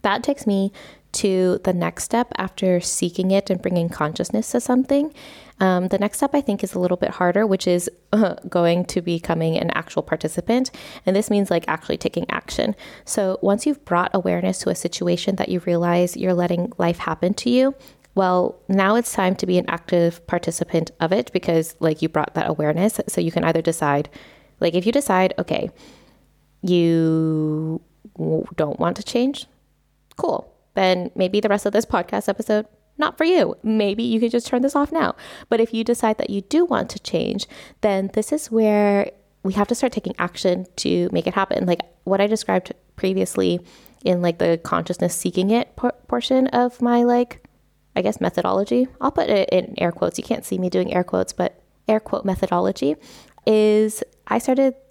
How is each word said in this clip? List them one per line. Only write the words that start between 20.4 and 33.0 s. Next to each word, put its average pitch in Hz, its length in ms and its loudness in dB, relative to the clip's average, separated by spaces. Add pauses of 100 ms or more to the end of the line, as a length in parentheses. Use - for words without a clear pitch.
of 165 140 0
it 233 180 -2
because, 165 480 0
like, 156 220 0
you 160 80 0
brought - 240 -2
that - 160 -2
awareness. 156 580 0
So - 140 -2
you 165 100 0
can 165 140 -2
either 165 160 2
decide, 151 480 0 (500)
like, 165 140 0
if 180 120 0
you 220 60 2
decide, 190 480 2
okay, - 320 -4 (880)
you 160 1160 2 (380)
w-, 160 280 -2 (120)
don't 151 240 -2
want 170 160 0
to 214 60 -12
change, 262 440 -2 (720)
cool. - 340 -4 (220)
Then 185 420 2
maybe 190 240 2
the 214 80 0
rest 202 180 0
of 202 60 0
this 214 140 2
podcast 196 420 -2
episode, 214 380 0 (320)
not 302 200 -2